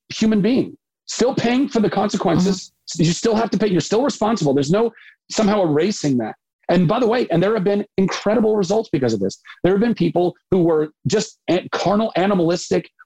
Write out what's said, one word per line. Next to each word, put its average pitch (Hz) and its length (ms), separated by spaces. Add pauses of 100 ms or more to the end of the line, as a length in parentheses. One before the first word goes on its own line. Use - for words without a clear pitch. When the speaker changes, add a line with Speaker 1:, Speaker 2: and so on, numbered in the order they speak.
(120)
Speaker 1:
human 214 280
being, 214 360 (280)
still 233 300
paying 247 340
for 226 120
the 208 100
consequences." 185 680 (140)
Speaker 2:
Mm-hmm. - 320
Speaker 1:
You 160 100
still 233 220
have 220 160
to 214 80
pay. 214 100
You're 180 120
still 208 220
responsible. 208 520
There's 139 160
no 226 220 (380)
somehow 208 320
erasing 151 560
that. 110 180 (320)
And 175 200
by 220 100
the 247 80
way, 226 240
and 170 100
there 202 140
have 214 80
been 202 220 (120)
incredible 214 600
results 208 340
because 127 220
of 107 80
this. 95 200 (220)
There 175 100
have 196 80
been 233 140
people 175 400 (160)
who 185 140
were 156 260 (160)
just 196 320 (100)
a-, 175 200
carnal, 208 480
animalistic 180 760 (160)